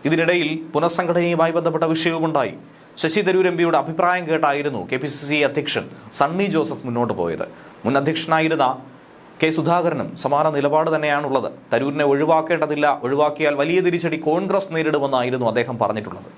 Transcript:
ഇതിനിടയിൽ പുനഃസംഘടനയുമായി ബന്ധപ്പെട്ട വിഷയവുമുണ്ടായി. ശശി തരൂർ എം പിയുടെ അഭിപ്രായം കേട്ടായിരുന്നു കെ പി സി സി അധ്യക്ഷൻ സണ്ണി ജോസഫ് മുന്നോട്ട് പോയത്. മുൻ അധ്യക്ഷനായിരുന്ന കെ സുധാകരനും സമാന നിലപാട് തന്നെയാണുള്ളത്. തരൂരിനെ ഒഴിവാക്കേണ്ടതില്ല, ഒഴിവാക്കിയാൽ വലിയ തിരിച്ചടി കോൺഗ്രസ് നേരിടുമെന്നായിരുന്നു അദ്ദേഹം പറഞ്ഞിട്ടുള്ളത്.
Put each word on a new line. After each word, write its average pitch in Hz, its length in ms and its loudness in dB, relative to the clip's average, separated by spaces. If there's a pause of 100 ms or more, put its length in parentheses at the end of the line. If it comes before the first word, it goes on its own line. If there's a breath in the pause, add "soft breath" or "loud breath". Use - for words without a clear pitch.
ഇതിനിടയിൽ 165 560 2 (140)
പുനഃസംഘടനയുമായി 170 760 0
ബന്ധപ്പെട്ട 165 320 0
വിഷയവുമുണ്ടായി. 160 680 0 (440 loud breath)
ശശി 160 220 0
തരൂർ 185 260 4
എം 180 100 2
പിയുടെ 165 220 2
അഭിപ്രായം 175 480 0
കേട്ടായിരുന്നു 147 680 0
കെ 127 40 -2
പി 135 100 -4
സി 139 200 -6
സി 147 80 -2
അധ്യക്ഷൻ 143 560 0 (240 loud breath)
സണ്ണി 165 300 2
ജോസഫ് 156 400 -2
മുന്നോട്ട് 120 300 -2
പോയത്. 85 340 -4 (360 loud breath)
മുൻ 123 120 2
അധ്യക്ഷനായിരുന്ന 160 800 0 (680)
കെ 160 80 4
സുധാകരനും 156 680 0
സമാന 147 340 2
നിലപാട് 156 460 2
തന്നെയാണുള്ളത്. 147 560 0 (200)
തരൂരിനെ 139 320 0
ഒഴിവാക്കേണ്ടതില്ല, 151 1000 2
ഒഴിവാക്കിയാൽ 147 520 0
വലിയ 160 260 2
തിരിച്ചടി 170 360 0
കോൺഗ്രസ് 190 540 0
നേരിടുമെന്നായിരുന്നു 135 760 0
അദ്ദേഹം 117 320 -2
പറഞ്ഞിട്ടുള്ളത്. 107 460 -4 (140)